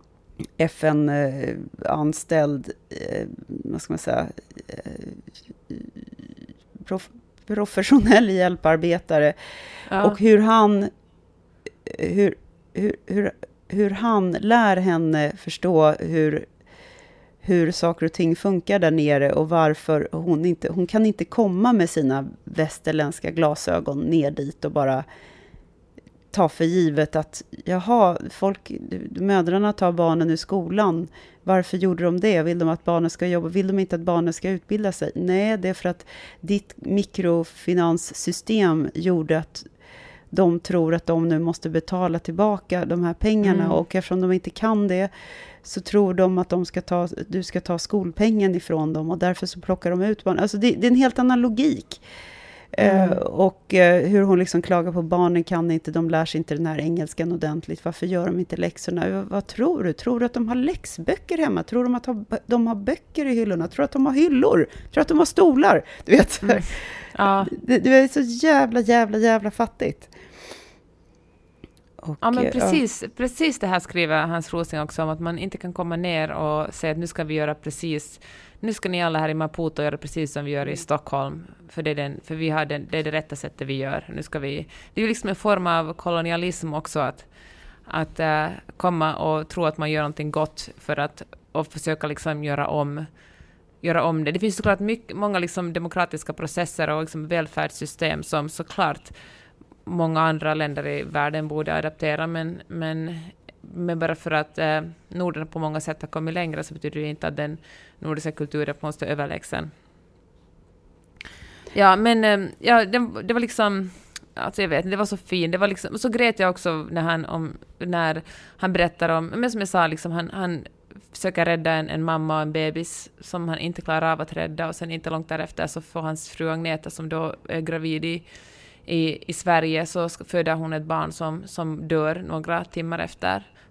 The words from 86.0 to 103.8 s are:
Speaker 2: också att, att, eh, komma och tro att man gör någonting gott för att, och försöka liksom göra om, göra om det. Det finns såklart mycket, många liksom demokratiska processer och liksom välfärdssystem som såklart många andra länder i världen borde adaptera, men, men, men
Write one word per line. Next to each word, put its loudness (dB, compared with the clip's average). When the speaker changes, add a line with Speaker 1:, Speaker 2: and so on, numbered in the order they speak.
Speaker 2:
också -6
att, -4
att, -6
eh, 0
komma 0
och -2
tro -2
att -2
man -2
gör 0
någonting -6
gott -4
för -6
att, -6
och -2
försöka -6
liksom -6
göra -2
om, -4
göra 2
om 0
det. -2
Det -2
finns 0
såklart 0
mycket, -6
många -2
liksom -4
demokratiska -6
processer -4
och -2
liksom -10
välfärdssystem -4
som -4
såklart -4
många 0
andra 0
länder -4
i -4
världen -4
borde -4
adaptera, -4
men, -6
men, -8
men -6